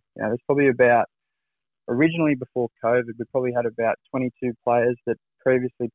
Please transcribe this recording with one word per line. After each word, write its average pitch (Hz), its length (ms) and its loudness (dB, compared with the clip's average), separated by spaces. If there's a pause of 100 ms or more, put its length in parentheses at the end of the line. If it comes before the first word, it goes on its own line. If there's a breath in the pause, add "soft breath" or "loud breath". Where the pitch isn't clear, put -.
(160)
you - 60 -12
know, 110 60 -2
there's 117 180 -4
probably 139 220 2
about, 120 400 4 (840)
originally 156 440 0
before 123 360 -4 (120)
covid, 120 220 2 (160)
we 117 140 -8
probably 127 180 -2
had 120 140 -2
about 113 320 -2 (120)
twenty-two 127 440 -6 (100)
players 120 320 2 (100)
that 117 120 -4 (240)
previously 123 540 -2